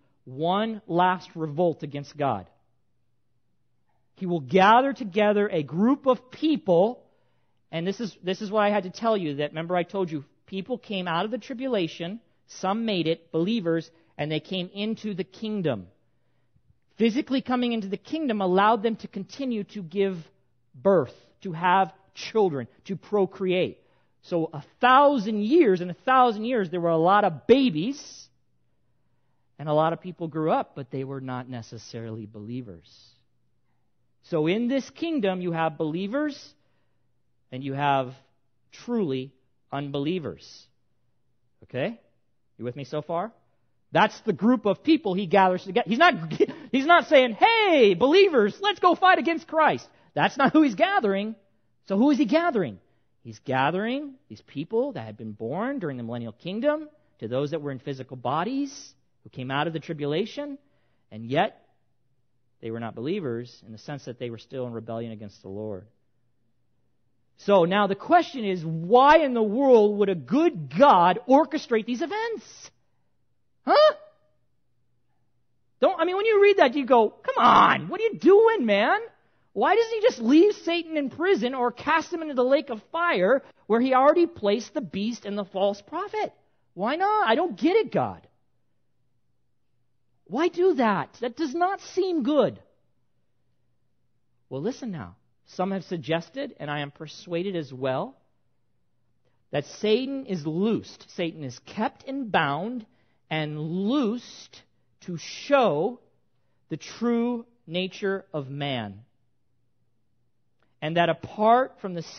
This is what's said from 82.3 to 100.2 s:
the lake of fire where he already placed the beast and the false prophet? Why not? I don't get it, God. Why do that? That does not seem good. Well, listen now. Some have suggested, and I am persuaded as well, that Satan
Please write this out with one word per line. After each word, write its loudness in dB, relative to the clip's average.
the 0
lake 2
of -10
fire 2
where 2
he 2
already 6
placed -2
the -4
beast -8
and -8
the -6
false -2
prophet? -8
Why -4
not? 0
I 2
don't -2
get 2
it, 0
God. -4
Why -2
do 0
that? -2
That -8
does -4
not -2
seem -4
good. 0
Well, -8
listen -8
now. -12
Some -6
have -6
suggested, -6
and -8
I -6
am -8
persuaded -8
as -6
well, -6
that -4
Satan -2